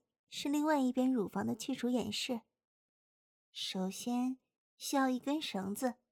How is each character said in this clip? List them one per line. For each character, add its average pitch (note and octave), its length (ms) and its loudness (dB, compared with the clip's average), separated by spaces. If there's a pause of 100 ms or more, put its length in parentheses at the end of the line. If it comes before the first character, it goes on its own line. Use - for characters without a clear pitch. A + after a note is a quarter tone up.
(300)
是 - 180 -4
另 D4 160 2
外 D4+ 140 4
一 B3+ 140 4
边 B3+ 200 4
乳 G#3+ 160 2
房 G#3 160 -2
的 A#3 120 -2
去 - 180 -4
除 B3 140 0
演 A3 240 0
示。 A#3 300 -4 (1080)
首 F#3+ 400 -4
先 B3 480 -2 (380)
需 - 180 -4
要 C4+ 140 4
一 B3+ 100 0
根 D4 240 -2
绳 F#3+ 320 -4
子 B3 220 -2 (140)